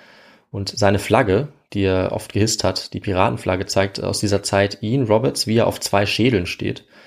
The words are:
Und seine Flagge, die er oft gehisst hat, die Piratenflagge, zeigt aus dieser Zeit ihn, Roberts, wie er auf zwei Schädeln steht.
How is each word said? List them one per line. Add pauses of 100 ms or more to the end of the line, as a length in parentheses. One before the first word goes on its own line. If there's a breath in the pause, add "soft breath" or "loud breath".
(500 loud breath)
Und
seine
Flagge, (260)
die
er
oft
gehisst
hat,
die
Piratenflagge,
zeigt
aus
dieser
Zeit
ihn,
Roberts,
wie
er
auf
zwei
Schädeln
steht. (200 loud breath)